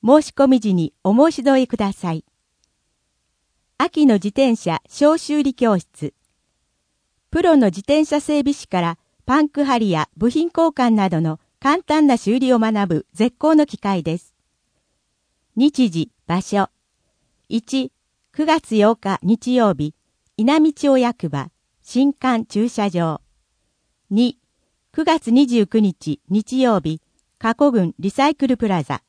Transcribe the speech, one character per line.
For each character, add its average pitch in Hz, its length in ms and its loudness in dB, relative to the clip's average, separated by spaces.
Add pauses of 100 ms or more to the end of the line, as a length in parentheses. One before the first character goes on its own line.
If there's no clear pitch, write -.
申 285 160 6
し - 140 -10
込 277 120 2
み 254 120 4
時 208 160 -2
に 165 180 -2 (100)
お 190 120 2
申 302 160 4
し 269 120 -8
添 269 180 2
え 247 60 -2
く 233 100 -8
だ 196 160 -2
さ 175 180 -8
い。 160 120 -8 (1500)
秋 302 280 0
の 240 100 6
自 196 120 -2
転 240 280 2
車 170 320 -6
小 302 300 2
修 302 240 -4
理 269 140 -2
教 214 240 0
室。 - 340 -14 (1160)
プ 330 120 -4
ロ 339 160 4
の 240 100 4
自 185 120 -4
転 302 260 0
車 294 160 -2
整 302 180 -2
備 277 140 -2
士 - 160 -12
か 185 100 -4
ら 170 180 -4 (280)
パ 277 160 2
ン 302 80 0
ク 285 160 -2
張 262 140 0
り 214 120 0
や 156 240 -2
部 202 140 0
品 311 140 -2
交 339 240 0
換 240 240 0
な 208 180 2
ど 165 100 -2
の 160 220 -4 (180)
簡 302 240 -2
単 302 240 2
な 262 80 4
修 233 240 -2
理 254 140 2
を 233 60 2
学 214 280 0
ぶ 165 240 -4
絶 240 260 -2
好 311 180 2
の 302 100 4
機 - 120 -16
会 196 260 -4
で 165 160 -4
す。 - 140 -20 (1200)
日 254 320 2
時、 160 220 -6 (160)
場 175 140 -2
所。 202 280 -2 (800)
一、 254 420 -4 (400)
九 311 140 -4
月 311 300 -2
八 214 200 4
日 196 280 -6
日 226 320 -2
曜 220 180 2
日、 147 220 -6 (420)
稲 277 240 2
美 311 120 2
町 269 240 2
役 240 320 -2
場、 143 200 -6 (320)
新 277 320 0
館 247 320 -2
駐 220 240 -2
車 208 200 -4
場。 165 320 -4 (880)
二、 240 280 0 (560)
九 311 100 -4
月 311 280 -2
二 269 140 4
十 240 220 0
九 220 120 0
日 180 500 -4
日 214 320 -2
曜 233 180 2
日、 156 220 -8 (360)
加 - 160 -2
古 285 180 2
郡 185 280 0
リ 180 100 -4
サ 269 200 0
イ 311 60 -2
ク 277 120 -2
ル 247 80 2
プ 220 140 -4
ラ 180 140 0
ザ。 - 260 -8